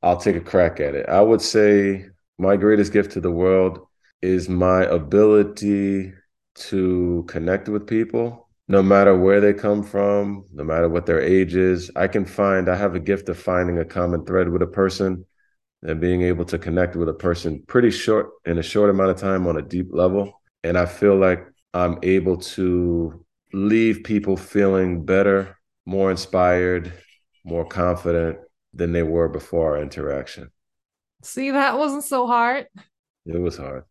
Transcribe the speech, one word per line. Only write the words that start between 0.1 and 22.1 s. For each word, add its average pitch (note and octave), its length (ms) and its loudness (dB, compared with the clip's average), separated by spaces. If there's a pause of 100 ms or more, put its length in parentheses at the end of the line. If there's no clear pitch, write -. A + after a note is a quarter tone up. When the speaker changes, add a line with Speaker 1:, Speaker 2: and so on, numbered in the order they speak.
Speaker 1:
take F#2+ 180 0
a E2+ 40 -6
crack F2 380 2
at C#2+ 160 -4
it. C2+ 140 -6
I F#2 120 4
would A2 200 6
say G2+ 640 2 (340)
my F#2+ 160 2
greatest G#2 380 2
gift G2+ 200 0
to F#2 100 -8
the F2+ 80 -2
world F#2 480 2 (420)
is F2+ 260 0
my F#2 380 2
ability G2 1300 2 (420)
to F2+ 720 -2
connect F2 380 -4
with G#2 200 -6
people, A#2 640 -4 (180)
no G2 140 4
matter G2 340 6
where F#2+ 240 4
they G2+ 140 4
come G#2 280 -2
from, G2+ 680 -2
no C#2+ 100 -10
matter D#2+ 240 0
what E2+ 200 -2
their E2 160 2
age F2+ 320 2
is. F#2 420 0
I F#2+ 120 0
can F#2+ 180 -4
find, F#2+ 420 0
I F#2 80 0
have G2 180 -2
a F2+ 60 -6
gift G2 300 -4
of E2+ 80 -8
finding F2+ 400 -2
a D#2+ 80 -2
common F2 400 -4
thread F2+ 240 0
with E2+ 100 -2
a F2 60 -2
person F#2+ 580 -2 (580)
and D#2+ 160 -6
being F2+ 260 0
able F2 200 0
to E2+ 140 -6
connect F2 360 -2
with E2+ 140 -4
a D#2 60 -4
person E2+ 520 -4
pretty A#2+ 240 4
short, - 380 -2 (160)
in E2+ 140 -2
a D#2+ 40 -2
short G2+ 280 2
amount F#2+ 220 2
of F2+ 40 -4
time F#2+ 300 -2
on D#2+ 100 0
a D2 60 -6
deep F2+ 300 -6
level. F#2 500 0 (200)
And E2+ 140 -2
I F2+ 80 2
feel G2 320 2
like F#2 260 2 (300)
I'm F2 300 -2
able F2+ 340 0